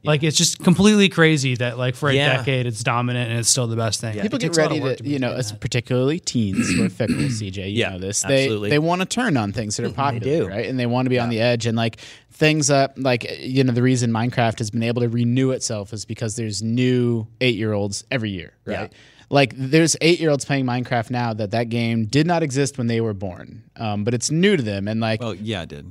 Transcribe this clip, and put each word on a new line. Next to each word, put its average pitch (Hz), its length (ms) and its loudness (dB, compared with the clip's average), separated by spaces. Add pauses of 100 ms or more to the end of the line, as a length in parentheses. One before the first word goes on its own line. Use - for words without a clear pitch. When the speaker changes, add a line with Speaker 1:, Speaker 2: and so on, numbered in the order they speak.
Speaker 1:
Like, 151 200 2
it's 151 120 2
just - 280 0
completely 196 440 6
crazy 147 460 4
that, 120 240 -4
like, 127 160 0
for 147 140 -2
a 135 40 4
Speaker 2:
Yeah. 135 260 2
Speaker 1:
decade, 127 280 0
it's 110 160 -6
dominant 120 480 0
and 117 80 -2
it's 113 100 -2
still 123 200 0
the 113 80 -2
best 113 240 -2
thing. 110 160 -6
Speaker 2:
Yeah. 101 60 -4
Speaker 3:
People 214 160 -2
Speaker 1:
It - 20 -2
Speaker 3:
get 170 80 -2
Speaker 1:
takes 165 100 0
a - 40 4
lot 151 40 4
of 143 60 0
Speaker 3:
ready 156 100 -2
Speaker 1:
work 131 140 -2
Speaker 3:
to, 113 80 -14
Speaker 1:
to 139 40 -4
Speaker 3:
you 143 120 -2
know, 127 80 0
Speaker 1:
maintain 98 100 -4
Speaker 3:
as 113 140 -4
Speaker 1:
that. 107 80 -14
Speaker 3:
particularly 127 580 -2
teens 104 560 -2
who 101 100 2
are 92 40 0
fickle, 131 420 -2
Speaker 1:
<clears throat> - 0 -
Speaker 3:
C 107 220 -6
J, 95 160 -6
you 104 100 -2
Speaker 2:
Yeah, 98 120 0
Speaker 3:
know 95 100 -10
this. 98 240 -4
Speaker 2:
absolutely. 113 460 0
Speaker 3:
They, 147 40 2
they 147 60 4
wanna 180 260 0
turn 233 300 0
on 104 160 0
things 107 240 -6
that 120 80 -4
are 101 60 -4
Speaker 2:
They - 40 -12
Speaker 3:
popular, 135 460 -2
Speaker 2:
do. 101 80 -2
Speaker 3:
right? 101 180 -4
And 127 100 -4
they 123 100 -2
wanna 127 220 0
be 123 120 2
on 120 100 -2
Speaker 2:
Yeah. 113 80 -2
Speaker 3:
the - 20 0 (120)
edge. 117 140 -2
And, 113 100 0
like, 113 220 -2 (340)
things 156 360 2
up, 139 280 2
like, 123 420 -2
you 131 240 0
know, 127 100 4
the 120 100 2
reason 123 280 4
Minecraft 113 480 0
has 110 140 -4
been 117 100 -2
able 120 200 0
to 120 60 2
renew 120 440 2
itself 107 400 -6
is 107 120 -10
because 110 300 -6
there's 110 300 -6
new 120 640 2 (120)
eight-year-olds 107 720 0
every 110 200 -4
year, 87 240 -10 (120)
Speaker 2:
Yeah. - 140 -6
Speaker 3:
right? - 120 -10 (380)
Like, 139 260 2
there's 143 440 2
eight-year-olds 156 440 2
playing 139 220 0
Minecraft 123 440 -2
now 120 240 -2
that 107 180 -4
that 117 160 0
game 113 380 0
did 143 200 2
not 170 160 2
exist 135 340 -2
when 117 120 -2
they 117 120 0
were 110 140 -2
born. 95 480 -12 (140)
Um, 104 260 -4
but 120 120 0
it's 123 180 -2
new 185 240 4
to 139 80 0
them. 101 240 -4
And, 110 120 -2
like, 110 200 0
Speaker 4:
Well, 113 160 -6
yeah, 104 260 -6
it 78 60 -10
did. 73 220 -14